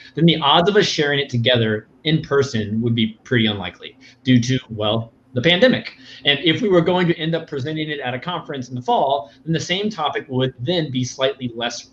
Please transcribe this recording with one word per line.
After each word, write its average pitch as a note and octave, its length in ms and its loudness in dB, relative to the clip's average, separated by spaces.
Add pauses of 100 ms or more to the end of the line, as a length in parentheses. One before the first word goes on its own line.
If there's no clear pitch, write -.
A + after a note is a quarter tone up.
(160)
then D#3 100 4
the E3+ 140 6
odds D#3+ 280 4
of G#3 80 2
us G3+ 80 4
sharing C#3+ 340 0
it C#3 120 -4
together A#2 580 0 (160)
in D#3 160 0
person A2+ 600 -2
would A#2 120 0
be A2 300 0
pretty A2+ 220 2
unlikely F2+ 500 -8 (260)
due B2+ 200 4
to, B2+ 160 0 (100)
well, G#2+ 460 -4 (180)
the B2 80 -2
pandemic. F#3+ 560 2 (300)
And C#3+ 140 2
if A#3 200 0
we A3+ 80 0
were F3 140 6
going F3+ 240 2
to E3 100 2
end E3 180 -2
up E3 120 -4
presenting D#3 420 -6
it D3 120 -6
at B2+ 120 -6
a B2+ 60 -6
conference D3 500 -8
in B2+ 60 -12
the B2 80 -8
fall, D3+ 500 0 (120)
then D#3+ 100 -2
the D3+ 60 0
same G3 280 -2
topic D3 400 -4
would C3 320 0
then D#3 300 -2
be B2+ 140 -2
slightly C3 500 -4
less A#2 380 -8